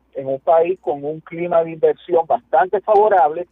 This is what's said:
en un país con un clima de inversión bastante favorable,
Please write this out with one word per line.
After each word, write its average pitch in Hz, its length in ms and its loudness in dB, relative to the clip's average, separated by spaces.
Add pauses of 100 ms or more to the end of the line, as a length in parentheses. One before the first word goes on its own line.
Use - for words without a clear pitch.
(140)
en 135 120 -10
un 135 140 -6
país 170 400 0
con 143 240 -6
un 156 160 -8
clima 170 420 -4
de 165 100 -6
inversión 160 540 0
bastante 180 540 -2
favorable, 190 720 2